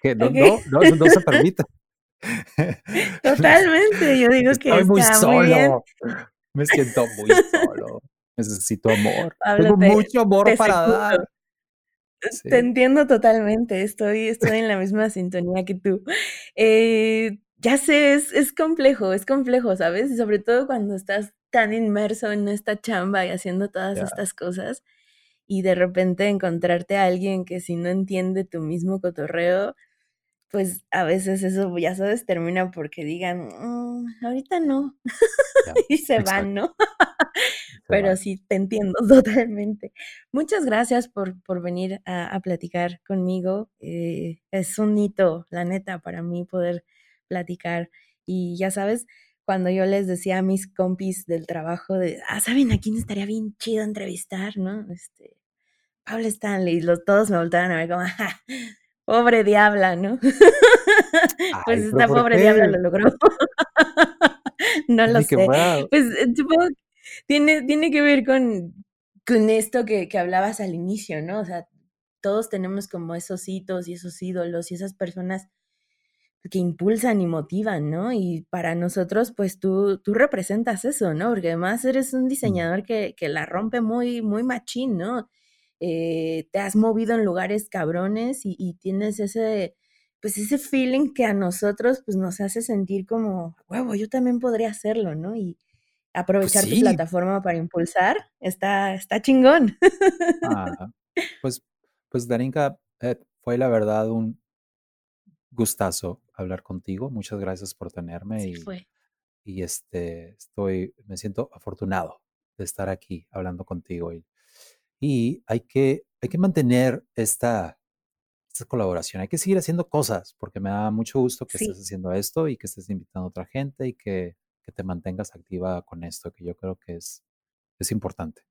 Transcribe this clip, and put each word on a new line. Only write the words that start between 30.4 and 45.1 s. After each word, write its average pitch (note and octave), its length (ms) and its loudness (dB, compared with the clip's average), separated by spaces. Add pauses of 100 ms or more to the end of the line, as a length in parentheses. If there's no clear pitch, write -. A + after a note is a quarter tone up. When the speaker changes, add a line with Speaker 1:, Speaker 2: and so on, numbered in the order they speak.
Speaker 2:
pues, F#3+ 420 -6
a F3+ 120 -2
veces F#3+ 400 -2
eso, F#3 340 -2
ya E3+ 180 -2
sabes, G3+ 300 -2
termina F3+ 460 -2
porque D#3 340 -12
digan: F3 440 -8
"Mm, A#3+ 760 -10
ahorita C4+ 360 -4
no". C#4 440 -2
<laughs> - 300 0 (300)
Speaker 1:
Ya, - 240 0
Speaker 2:
Y D4 100 2
se A#3 220 0
van, G3 320 -2
Speaker 1:
exacto. - 20 -4
Speaker 2:
¿no? A#3 240 -4
<laughs> - 280 0 (800)
Speaker 1:
Se - 140 0
Speaker 2:
Pero F#3+ 140 2
Speaker 1:
van. - 20 -8
Speaker 2:
sí, F#3+ 200 -8 (100)
te G3+ 80 -2
entiendo G3 440 -2
<laughs> A3+ 80 0
totalmente. G#3+ 840 2 (380)
Muchas D#4 340 -2
gracias A#3+ 420 0
por, F#3+ 360 -8
por F3+ 180 -6
venir F#3 440 -6
a, F3 300 -8
a F#3+ 60 -2
platicar F3 680 -6
conmigo. F#3 600 -4 (100)
Eh, E3+ 600 -8 (100)
es F#3+ 280 -6
un G#3+ 180 2
hito, F#3 520 0